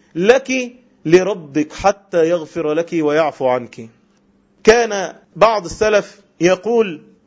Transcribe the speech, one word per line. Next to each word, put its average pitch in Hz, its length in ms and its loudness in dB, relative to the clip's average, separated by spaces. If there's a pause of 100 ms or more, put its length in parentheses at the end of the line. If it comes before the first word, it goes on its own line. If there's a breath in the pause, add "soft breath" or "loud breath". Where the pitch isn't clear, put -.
(140 soft breath)
لك 247 580 0 (320)
لربك 160 680 0
حتى 180 560 0
يغفر 165 440 -4
لك 165 200 -4
ويعفو 151 540 -2
عنك؟ 123 420 -4 (760)
كان 214 500 2 (220)
بعض 208 280 2
السلف 202 560 -2 (200)
يقول: 185 600 0 (240)